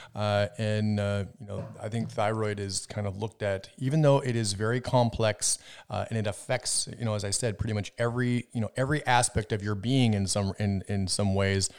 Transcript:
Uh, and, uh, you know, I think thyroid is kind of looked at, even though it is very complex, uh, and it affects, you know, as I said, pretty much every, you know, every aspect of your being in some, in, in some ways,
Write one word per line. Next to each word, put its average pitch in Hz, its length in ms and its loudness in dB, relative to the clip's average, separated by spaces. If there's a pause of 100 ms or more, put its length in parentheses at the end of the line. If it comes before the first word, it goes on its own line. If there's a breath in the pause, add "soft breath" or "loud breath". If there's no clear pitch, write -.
(140 loud breath)
Uh, 104 420 2
and, 107 420 0
uh, 101 260 0 (140)
you 104 80 -16
know, 95 220 -8 (120)
I 110 100 -6
think 113 200 -4
thyroid 107 480 -2
is 98 280 -6
kind 104 200 -4
of 98 120 -6
looked 107 240 -8
at, 98 260 -4 (100)
even 139 240 2
though 139 160 6
it 127 180 0
is 107 180 0
very 110 260 0
complex, 113 800 2 (300 loud breath)
uh, 101 200 -4
and 113 100 -2
it 104 80 0
affects, - 640 -2 (100)
you 120 60 -4
know, 107 100 0
as 104 100 -4
I 101 60 -4
said, 104 280 -2
pretty 107 160 -2
much 104 240 -4
every, 120 540 0
you 117 80 -2
know, 107 160 -2
every 143 300 0
aspect 120 460 2
of 101 100 -2
your 104 120 0
being 117 400 4
in 98 120 2
some, 98 320 0
in, 98 300 0
in 98 200 0
some 101 260 2
ways, 98 340 2 (100)